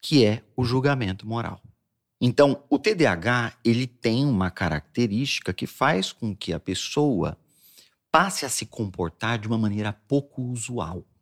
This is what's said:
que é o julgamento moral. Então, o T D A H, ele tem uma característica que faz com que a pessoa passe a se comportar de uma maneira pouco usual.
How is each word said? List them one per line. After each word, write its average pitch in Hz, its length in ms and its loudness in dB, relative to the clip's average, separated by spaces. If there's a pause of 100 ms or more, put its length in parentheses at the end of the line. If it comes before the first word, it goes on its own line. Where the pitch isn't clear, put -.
que 135 240 4
é 110 160 2 (140)
o 123 80 0
julgamento 123 640 0
moral. 113 340 -6 (580)
Então, 131 480 4
o 392 120 2
T 214 160 2
D 165 100 2
A 113 60 4
H, 117 420 0 (100)
ele 120 220 2
tem 123 400 -2
uma 95 240 2
característica 98 1040 -2
que - 140 -8
faz 175 440 0
com 104 240 -6
que - 160 -8
a - 80 -4
pessoa 95 800 -2 (720)
passe 180 320 2
a 135 60 -6
se - 160 -4
comportar 110 720 -4
de 107 100 -6
uma 113 100 0
maneira 107 360 -2 (140)
pouco 143 340 -2
usual. 117 640 -8 (160)